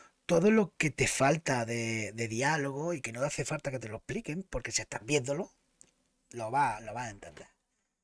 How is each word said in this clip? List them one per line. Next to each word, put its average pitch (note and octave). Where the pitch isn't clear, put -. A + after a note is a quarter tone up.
todo F3
lo G#3+
que D#3
te -
falta C3+
de, A2+
de A#2
diálogo C#3
y C#3
que A#2
no A#2
hace D3
falta D3+
que C3
te A#2
lo G#2+
expliquen, F#3
porque -
si -
estás -
viéndolo, C#3+
lo A2+
va, A#2+
lo G#2+
vas B2
a G#2+
entender. E2+